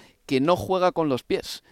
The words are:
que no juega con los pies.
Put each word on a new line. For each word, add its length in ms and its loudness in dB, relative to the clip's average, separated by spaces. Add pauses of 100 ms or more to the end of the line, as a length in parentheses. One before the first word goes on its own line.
(260)
que 140 2
no 160 4
juega 360 0
con 160 0
los 140 -2
pies. 500 -6